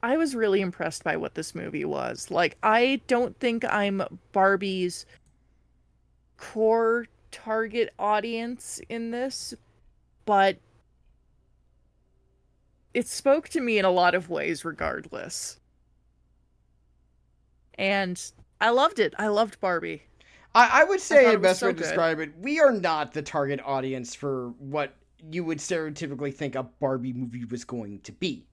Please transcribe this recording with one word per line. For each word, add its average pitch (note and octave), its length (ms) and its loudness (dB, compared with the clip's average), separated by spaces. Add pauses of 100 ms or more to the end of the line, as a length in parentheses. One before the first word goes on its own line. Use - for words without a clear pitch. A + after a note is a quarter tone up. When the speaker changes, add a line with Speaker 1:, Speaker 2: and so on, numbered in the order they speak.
Speaker 1:
I B3 140 0
was D4+ 180 0
really G#3 240 2
impressed F3 420 -6
by D#3+ 140 -2
what - 180 -6
this - 200 -10
movie D#3 320 -8
was. B2+ 440 -6
Like, E3 320 0
I A#3+ 440 2
don't B3 340 -2
think A#3 240 -2
I'm G3+ 380 -2 (300)
Barbie's F#3+ 760 0 (1300)
core A3+ 720 2 (240)
target A3 680 -4
audience A3+ 880 -4
in A#3 240 -8
this, B3+ 420 -6 (720)
but G3 320 4 (2250)
it A#3 160 -2
spoke C#4+ 420 0
to E4 100 -2
me A#3 180 0
in F#3+ 60 2
a F#3 60 6
lot F3+ 240 4
of F3+ 160 -2
ways D3+ 340 -4
regardless. - 960 -8 (2250)
And F#3+ 420 -2 (400)
I A3 100 4
loved C4 280 2
it. A3 200 2
I G#3+ 100 -2
loved G#3 320 0
Barbie. E3+ 420 -4 (520)
Speaker 2:
I, A#3+ 280 8
I - 20 10
would F#4 160 2
Speaker 1:
I - 20 -10
Speaker 2:
say C#4+ 220 8
Speaker 1:
thought A#3 60 8
Speaker 2:
the - 40 6
Speaker 1:
it G3 60 2
was - 100 0
Speaker 2:
best F#3 100 0
Speaker 1:
so A#3+ 60 0
Speaker 2:
way F#3+ 60 2
to E3 60 -4
Speaker 1:
good. E3+ 40 -6
Speaker 2:
describe D#3+ 380 0
it, D#3 180 -6
we C#4+ 220 -2
are C#4+ 120 10
not E3 400 -2
the D3+ 100 -6
target C#3 420 -2
audience C3 500 -4
for B2+ 440 -6
what C#3 360 -6 (360)
you E3+ 140 -4
would D#3+ 140 -4
stereotypically D3 720 -6
think C#3+ 220 -6
a C3 80 -4
Barbie C3 500 -4
movie A#2+ 340 -8
was A#2+ 180 -8
going G#2 360 -10
to - 120 -18
be. D#3 400 -6